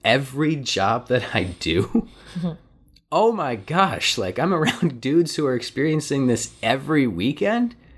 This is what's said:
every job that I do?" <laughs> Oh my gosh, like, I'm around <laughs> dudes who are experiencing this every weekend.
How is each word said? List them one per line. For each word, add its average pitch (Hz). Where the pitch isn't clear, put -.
every 139
job 113
that -
I 95
do?" 92
<laughs> 170
Oh 214
my 151
gosh, 147
like, 92
I'm 170
around 156
<laughs> -
dudes 160
who 156
are 127
experiencing 143
this 113
every 135
weekend. 196